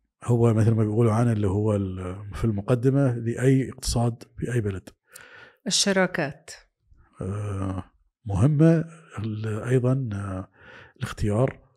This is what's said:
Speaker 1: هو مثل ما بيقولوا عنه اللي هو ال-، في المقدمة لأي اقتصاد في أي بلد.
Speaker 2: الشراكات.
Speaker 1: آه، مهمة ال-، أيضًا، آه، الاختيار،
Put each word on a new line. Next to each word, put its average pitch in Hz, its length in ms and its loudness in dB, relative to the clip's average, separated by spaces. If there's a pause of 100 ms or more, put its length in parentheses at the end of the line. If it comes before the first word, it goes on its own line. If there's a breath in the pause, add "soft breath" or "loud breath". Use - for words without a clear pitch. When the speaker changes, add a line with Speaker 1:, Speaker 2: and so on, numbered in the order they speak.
(240)
Speaker 1:
هو 117 300 4
مثل 113 180 4
ما 110 120 2
بيقولوا 107 300 2
عنه 120 180 2
اللي 104 160 0
هو 104 280 0
ال-، 95 580 -6
في - 120 -4
المقدمة 127 720 2
لأي 120 540 0
اقتصاد - 540 -2 (140)
في - 160 -6
أي 123 80 0
بلد. 98 280 -6 (760 loud breath)
Speaker 2:
الشراكات. 180 840 -2 (720)
Speaker 1:
آه، 98 600 -6 (420)
مهمة 151 600 4 (340)
ال-، 107 480 -6
أيضًا، 127 460 0
آه، 98 360 -8 (480 loud breath)
الاختيار، 110 600 -2 (180)